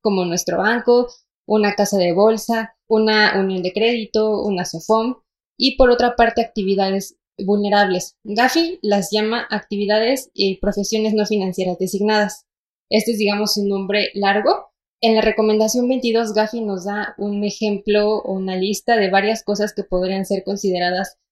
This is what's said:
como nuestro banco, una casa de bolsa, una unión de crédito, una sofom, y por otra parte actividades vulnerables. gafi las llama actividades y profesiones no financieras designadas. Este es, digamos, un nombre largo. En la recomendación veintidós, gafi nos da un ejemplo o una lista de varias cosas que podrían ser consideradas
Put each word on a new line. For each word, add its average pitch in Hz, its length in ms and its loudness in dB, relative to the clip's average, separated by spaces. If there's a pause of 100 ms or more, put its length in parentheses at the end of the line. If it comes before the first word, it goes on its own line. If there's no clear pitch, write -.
como 196 220 0
nuestro 175 340 -2
banco, 240 500 2 (380)
una 208 280 2
casa 202 240 0
de 175 140 2
bolsa, 220 640 0 (120)
una 220 500 2
unión 190 240 -2
de 185 100 -4
crédito, 220 720 0
una 190 220 -2
sofom, 220 520 -2 (420)
y 262 180 0
por 247 140 6
otra 240 260 2
parte 233 260 2
actividades 196 720 -2 (220)
vulnerables. 202 880 0
gafi 254 580 0
las 202 280 0
llama 220 400 -2
actividades 214 840 -2
y 190 260 -2
profesiones 208 560 -2
no 208 120 0
financieras 185 520 -2
designadas. 208 680 -2 (440)
Este 214 220 2
es, 214 60 -4
digamos, 208 380 0
un 202 120 0
nombre 196 460 -2
largo. 202 560 0 (320)
En 226 120 4
la 220 60 4
recomendación 220 680 2
veintidós, 233 440 0
gafi 214 300 -2
nos 196 220 -4
da 202 340 -6
un 202 260 -4
ejemplo 208 720 0
o - 140 -6
una 190 240 -4
lista 202 400 0
de 196 140 2
varias 208 320 0
cosas 208 320 -4
que 196 100 -6
podrían 185 400 -2
ser 196 200 -2
consideradas 185 760 -2 (140)